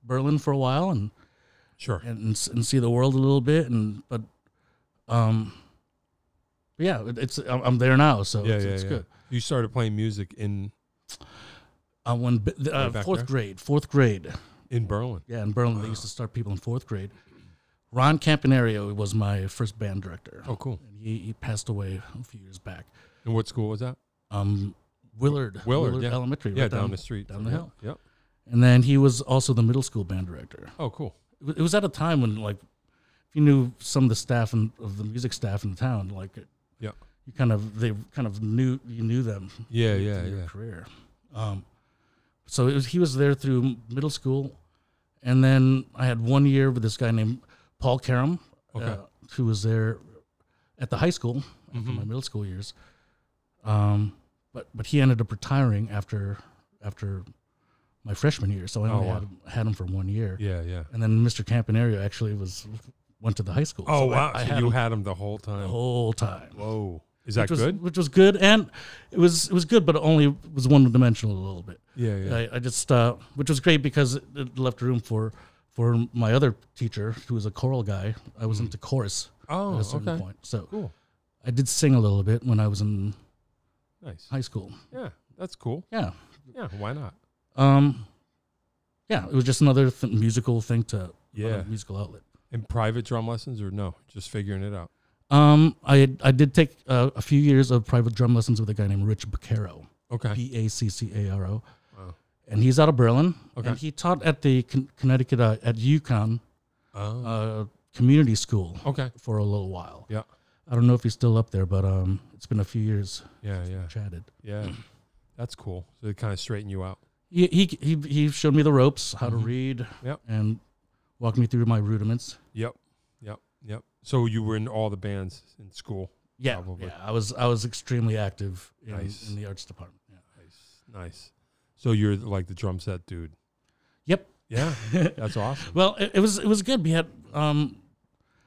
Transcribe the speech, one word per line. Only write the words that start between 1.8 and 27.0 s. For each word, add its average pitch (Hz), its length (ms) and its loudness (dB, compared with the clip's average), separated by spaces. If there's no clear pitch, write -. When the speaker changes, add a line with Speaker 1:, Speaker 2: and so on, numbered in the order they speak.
Speaker 1:
and, 117 160 -8
and, 110 160 -2
s-, - 120 -4
and 117 180 -2
see 135 140 0
the 117 100 2
world 127 240 2
a 131 40 0
little 135 240 4
bit. 151 280 2
And, 107 400 -2
but, 113 120 -6
um, 110 460 0
but 160 80 -2
yeah, 127 220 -2
it, 120 100 -6
it's, 127 200 -6
I'm, 127 260 -4
I'm 123 140 2
there 131 200 6
now, 139 260 6
so 104 200 -2
Speaker 2:
Yeah, 110 120 2
Speaker 1:
it's, 101 100 0
Speaker 2:
yeah, 98 60 -2
Speaker 1:
it's 95 120 -4
Speaker 2:
yeah. 98 60 -4
Speaker 1:
good. 101 160 -6
Speaker 2:
You 123 100 -4
started 117 340 -2
playing 113 220 -2
music 107 420 -4
in 101 340 -6
Speaker 1:
Uh, 120 100 0
when 120 240 2
b-, 104 180 -2
the, 151 180 -4
uh, 139 100 0
Speaker 2:
Right 117 80 -2
back 107 120 -6
Speaker 1:
fourth 185 140 -2
Speaker 2:
there? 123 80 -6
Speaker 1:
grade, 107 320 -4
fourth 147 300 -2
grade. 117 440 2
Speaker 2:
In 117 180 -2
Berlin? 104 400 -4
Speaker 1:
Yeah, 117 160 -8
in 107 80 -4
Berlin. 117 240 2
They 104 80 -4
Speaker 2:
Wow. 110 60 -6
Speaker 1:
used 110 140 -8
to 104 40 -14
start 110 260 -10
people 104 180 -6
in 98 60 -4
fourth 117 300 -6
grade. 101 240 -8
Ron 139 280 2
Campanario 120 760 2
was 101 180 -4
my 101 340 0
first 110 300 -6
band 98 240 -6
director. - 460 -16
Speaker 2:
Oh, 120 80 -6
cool. 107 240 -10
Speaker 1:
And 104 160 -20
he, 110 120 -6
he 101 160 -12
passed - 360 -8
away 98 320 -6
a 123 40 -16
few 110 160 -20
years 95 180 -20
back. 90 280 -18
Speaker 2:
And 113 100 -2
what 110 140 0
school 110 200 -4
was 107 120 -8
that? 127 160 -10
Speaker 1:
Um, 101 420 -2
Willard. 123 480 -2
Speaker 2:
Willard, 127 260 0
Speaker 1:
Willard 127 120 -4
Speaker 2:
yeah. 120 100 -4
Speaker 1:
Elementary, 123 400 -4
Speaker 2:
Yeah, 131 100 0
Speaker 1:
right 110 80 0
Speaker 2:
down 120 120 -2
Speaker 1:
down, 98 80 -2
Speaker 2:
the 95 60 -6
street. 101 300 -12